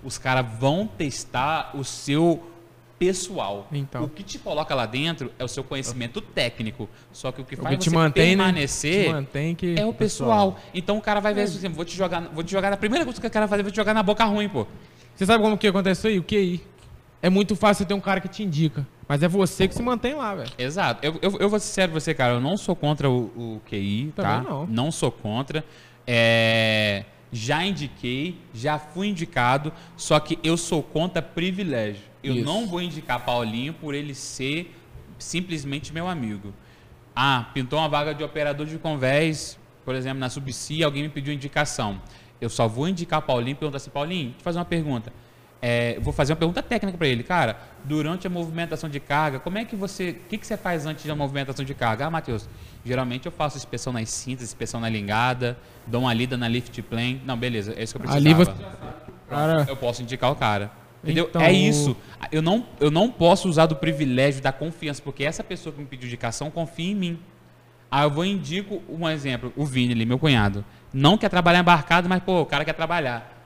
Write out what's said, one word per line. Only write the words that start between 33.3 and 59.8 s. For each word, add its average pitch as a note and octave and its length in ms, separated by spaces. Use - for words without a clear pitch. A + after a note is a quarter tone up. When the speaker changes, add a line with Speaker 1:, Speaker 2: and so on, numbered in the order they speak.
Speaker 1:
por D#3 220
ele D3 180
ser C#3+ 600
simplesmente D#3 720
meu E3+ 140
amigo. G#2+ 460
Ah, B2+ 380
pintou C#3 260
uma D#3+ 100
vaga D3 240
de D3 100
operador D3 420
de D#3 120
convés, D3 800
por C3 120
exemplo, C3 240
na B2+ 100
Subsia, D3 560
alguém C#3+ 180
me D3+ 60
pediu C#3+ 240
indicação. C3+ 680
Eu A#2 100
só A#2 180
vou B2 200
indicar E3+ 340
Paulinho B2+ 320
e - 20
perguntar C#3 220
assim, C3+ 120
Paulinho, D#3 360
deixa A#2+ 140
eu - 40
fazer F3 160
uma F3 60
pergunta. C#3+ 460
É, A#2+ 420
vou C#3+ 120
fazer D3 200
uma D#3 40
pergunta E3 240
técnica G3 360
pra E3 100
ele. A#2+ 160
Cara, C#3 360
durante D#3 440
a - 20
movimentação E3 580
de C#3+ 120
carga, C#3+ 400
como F3 180
é A#3 80
que A3+ 100
você, F#3+ 360
o - 180
que G#3+ 80
que - 80
você A3 100
faz E3+ 300
antes D#3 200
da D3 100
movimentação C#3 500
de C#3 80
carga? A#2 320
Ah, D#3+ 60
Matheus, C3+ 360
geralmente B2+ 400
eu F3 60
faço D3 260
inspeção B2+ 340
nas A2+ 180
cintas, B2+ 340
inspeção A#2 360
na A2+ 80
ligada, A#2+ 680
dou A#2 140
uma B2+ 120
lida B2 240
na B2 100
lift B2 360
plane. B2 420
Não, C3 100
beleza, A2+ 400
é - 60
isso A2+ 140
que - 20
eu G#2+ 100
precisava. C#3+ 160
Speaker 2:
Ali D#3 120
você F3+ 160
já - 60
sabe. - 420
Cara. D3+ 400
Speaker 1:
Eu C3+ 80
posso A#2+ 280